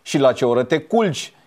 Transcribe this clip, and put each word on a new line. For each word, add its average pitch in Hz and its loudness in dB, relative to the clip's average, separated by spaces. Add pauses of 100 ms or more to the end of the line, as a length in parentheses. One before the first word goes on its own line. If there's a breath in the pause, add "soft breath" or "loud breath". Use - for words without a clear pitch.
și - -4
la 131 4
ce 123 -2
oră 120 2
te 147 -2
culci 202 -2 (120)